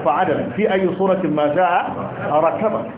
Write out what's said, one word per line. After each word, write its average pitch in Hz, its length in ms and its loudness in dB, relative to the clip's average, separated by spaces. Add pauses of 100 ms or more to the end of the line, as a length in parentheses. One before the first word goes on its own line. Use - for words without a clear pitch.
fa 160 60 4 (120)
adala. 185 220 0 (100)
Fi 214 140 0
ayyi 190 280 2
suratin 170 380 0
ma 147 200 2
sha'a 180 320 2 (540)
rakabak. 165 460 0 (120)